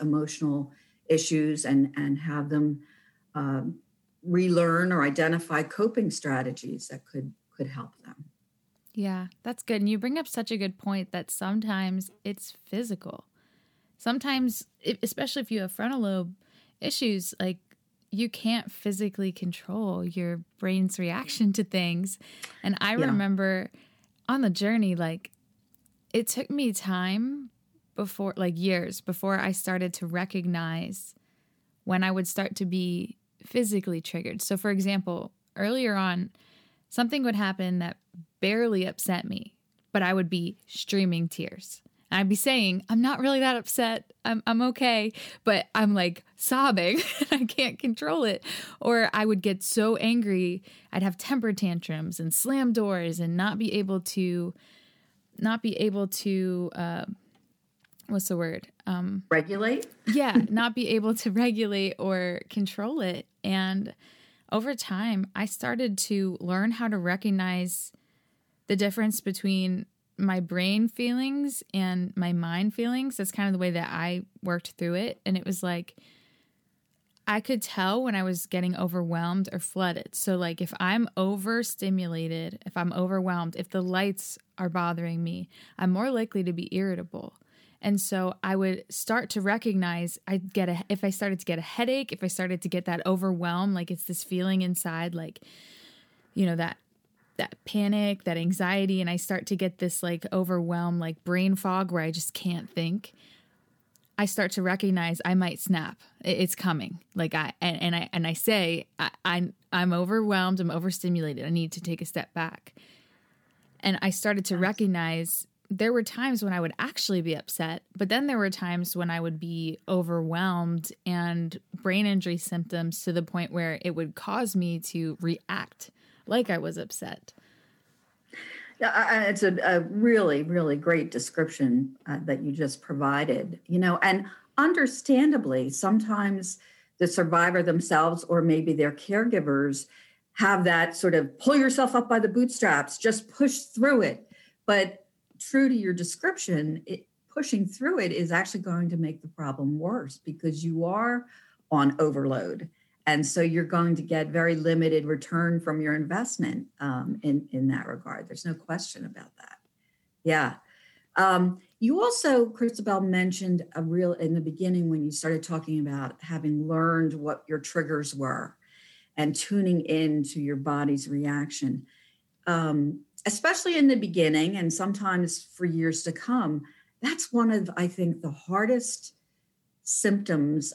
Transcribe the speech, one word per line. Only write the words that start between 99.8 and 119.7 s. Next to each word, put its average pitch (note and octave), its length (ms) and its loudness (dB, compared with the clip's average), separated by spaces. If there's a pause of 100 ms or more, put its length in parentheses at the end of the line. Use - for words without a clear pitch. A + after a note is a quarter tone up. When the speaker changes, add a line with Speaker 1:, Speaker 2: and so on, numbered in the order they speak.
Speaker 2:
like, E3+ 300 -2
overwhelm, F3 680 0
like, E3 260 -6
brain F#3 300 2
fog F#3+ 380 0
where E3+ 100 0
I D#3+ 80 -2
just E3 240 -6
can't F3 340 -4
think, E3+ 440 -4 (1040)
I G#3 80 4
start F#3+ 260 -2
to F#3+ 100 -2
recognize F3+ 600 0
I F3+ 100 2
might F#3 240 2
snap. - 400 -4 (260)
I-, - 40 -4
it's F3+ 260 2
coming. E3+ 460 -4 (160)
Like, E3 180 -2
I, D#3 260 -2
and, E3+ 220 -2
and E3+ 140 0
I, - 160 -6
and E3 140 -2
I E3 80 -2
say, F3 520 0 (120)
I, D#3+ 120 -2 (140)
I, F3 240 0 (240)
"I'm F3+ 220 4
overwhelmed, F#3 640 2
I'm E3+ 100 0
overstimulated, E3 720 -2
I D3+ 60 -4
need E3 220 0
to E3+ 80 -12
take E3+ 220 -6
a - 20 -8
step - 300 -8
back." - 400 -8 (1080)
And F#3+ 220 0
I F#3+ 80 2
started G3+ 340 0
to F#3+ 100 -2
Speaker 1:
Yes. F3 60 2
Speaker 2:
recognize E3+ 840 0 (240)
there G#3+ 240 2
were A#3 80 2
times A#3+ 420 -2
when G3 80 0
I F3+ 80 0
would E3 180 -2
actually F#3+ 440 -2
be D#3+ 120 -2
upset, D#3+ 480 -6 (140)
but F#3+ 140 -2
then C4 160 2
there C4+ 100 0
were G3 140 2
times F3 440 -2
when F3 160 -2
I E3+ 80 -2
would E3 220 -4
be E3 380 -6 (100)